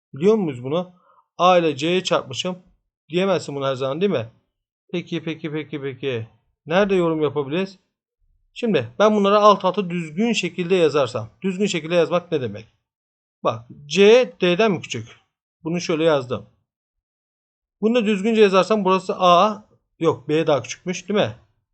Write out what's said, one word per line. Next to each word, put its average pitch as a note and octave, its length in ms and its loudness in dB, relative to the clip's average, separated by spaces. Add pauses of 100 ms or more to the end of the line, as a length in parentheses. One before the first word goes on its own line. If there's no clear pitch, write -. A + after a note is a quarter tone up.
(140)
Biliyor F3+ 220 2
muyuz D3+ 280 -4
bunu? E3+ 300 -6 (440)
A F3+ 200 4
ile D#3+ 180 2
C'yi E3+ 280 -2
çarpmışım. F3 540 -4 (520)
Diyemezsin F3 460 -2
bunu C#3 100 -6
her C3+ 100 -2
zaman, C3+ 260 -6
değil G3+ 100 0
mi? A#2 180 -4 (600)
Peki, E3+ 320 -8
peki, D#3+ 280 -10
peki, D3+ 300 -8
peki. B2+ 460 -6 (380)
Nerede F#3+ 300 2
yorum E3 260 0
yapabiliriz? D3+ 580 -4 (720)
Şimdi D3 360 -2 (100)
ben G#3+ 160 4
bunları G3+ 240 2
alt G#3 260 4
alta F3+ 240 -2
düzgün F3 440 -2
şekilde F3 420 -4
yazarsam. C3 540 0 (120)
Düzgün F#3+ 240 -2
şekilde E3 300 -4
yazmak E3+ 360 0
ne D3+ 100 -2
demek? G2+ 240 -10 (800)
Bak, A2+ 260 -4 (160)
C G#3 560 4
D'den F#3 300 2
mi D3 100 -4
küçük? - 380 -12 (440)
Bunu E3+ 180 -4
şöyle D#3+ 220 -2
yazdım. B2+ 460 -2 (1300)
Bunu A3+ 140 2
da A#3 100 0
düzgünce A3 360 2
yazarsam F#3+ 440 2
burası F#3 340 0
A. F#3 440 4 (360)
Yok, D3 300 -2
B D#3 180 0
daha C#3 140 2
küçükmüş, - 480 -10
değil G3+ 100 0
mi? A#2 160 -2 (380)